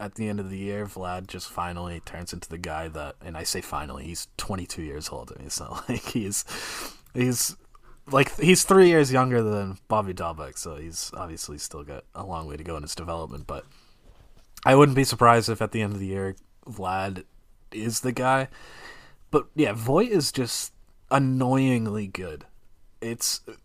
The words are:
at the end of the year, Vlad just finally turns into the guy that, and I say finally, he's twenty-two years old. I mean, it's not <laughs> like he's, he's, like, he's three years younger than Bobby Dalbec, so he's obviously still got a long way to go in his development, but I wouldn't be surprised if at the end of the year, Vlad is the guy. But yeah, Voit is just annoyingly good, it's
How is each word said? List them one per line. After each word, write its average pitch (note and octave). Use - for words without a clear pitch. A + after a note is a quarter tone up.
at G2+
the A2
end G#2
of F#2+
the F#2+
year, G2+
Vlad F#2
just -
finally F2
turns -
into F2
the E2+
guy E2
that, D2
and -
I -
say -
finally, -
he's E2
twenty-two F#2
years D2+
old. -
I -
mean, C2+
it's -
not -
<laughs> -
like A#2+
he's, G2+
he's, B2
like, -
he's F3
three F#3+
years D3+
younger B2+
than G2+
Bobby G2
Dalbec, E2
so D#2
he's D#2+
obviously D#2+
still -
got C#2
a -
long E2
way D2
to D#2
go E2
in D2+
his D2
development, E2
but C#2
I C3+
wouldn't C#3
be C3+
surprised A#2
if A2+
at G#2
the A2+
end G#2
of G2
the G2
year, F#2+
Vlad F#2+
is A2
the B2+
guy. C3
But D3
yeah, C3
Voit C3+
is F3
just -
annoyingly B2+
good, F#2+
it's -